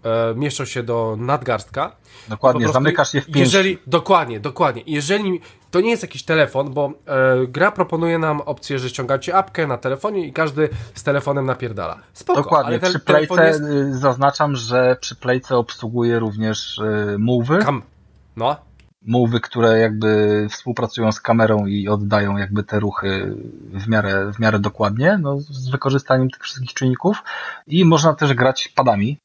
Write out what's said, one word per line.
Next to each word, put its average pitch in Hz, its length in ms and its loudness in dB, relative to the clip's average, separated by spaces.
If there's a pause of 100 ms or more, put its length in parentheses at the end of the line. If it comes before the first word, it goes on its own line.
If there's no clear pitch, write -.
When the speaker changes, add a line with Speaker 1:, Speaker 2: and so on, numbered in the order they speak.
Speaker 1:
e, 113 320 0
mieszczą 139 300 -4
się 123 180 -8
do 113 360 -2
nadgarstka. 123 760 -4 (340)
Speaker 2:
Dokładnie, 120 300 2
Speaker 1:
Po 117 40 0
prostu - 100 0
Speaker 2:
zamykasz - 400 2
je 139 80 0
w - 40 -12
pięści. 147 160 0
Speaker 1:
jeżeli, 190 360 4 (100)
dokładnie, 151 520 0
dokładnie. 135 480 -2
Jeżeli, 175 540 -2 (300)
to 180 100 2
nie 220 80 2
jest 226 140 0
jakiś - 200 -14
telefon, 143 500 0
bo, 143 180 -2 (160)
e, 131 400 2
gra 156 240 2
proponuje 165 480 -2
nam 151 220 -2
opcję, 139 380 -6
że 127 100 -6
ściągacie 131 460 -4
apkę 190 320 0
na 127 100 -4
telefonie 170 500 -4
i 131 60 -14
każdy 151 360 0 (260)
z - 80 -12
telefonem 139 420 -2
napierdala. 107 540 -6 (140)
Spoko, 349 280 0
Speaker 2:
Dokładnie, 143 260 2
Speaker 1:
ale 190 120 0
ten 185 100 0
Speaker 2:
przy 180 100 -2
Speaker 1:
telefon 151 380 2
Speaker 2:
Playce, 160 120 6
Speaker 1:
jest 156 120 0 (340)
Speaker 2:
y, - 40 -4
zaznaczam, 139 560 2
że 127 460 2
przy - 140 -10
Playce 127 420 -2
obsługuje 117 640 -2
również, 110 580 -4
y, 104 420 -2
move'y. 123 460 2
Speaker 1:
Kam-, 139 160 -2 (560)
no. 123 180 -2 (540)
Speaker 2:
Move'y, 120 300 2
które 113 400 2
jakby 107 720 2
współpracują 113 600 -4
z 107 100 -6
kamerą 110 440 2
i 101 240 -2
oddają 101 480 0
jakby 101 260 -2
te 104 160 -2
ruchy 98 560 -4 (380)
w 98 140 -8
miarę, 101 460 0
w 107 60 -14
miarę 107 200 2
dokładnie, 110 640 0
no, 143 180 -2
z 135 300 -10
wykorzystaniem 131 600 0
tych - 140 -14
wszystkich - 300 -10
czynników. 135 500 0 (440)
I 170 180 4
można 160 280 6
też 143 200 2
grać 127 340 2
padami 123 580 2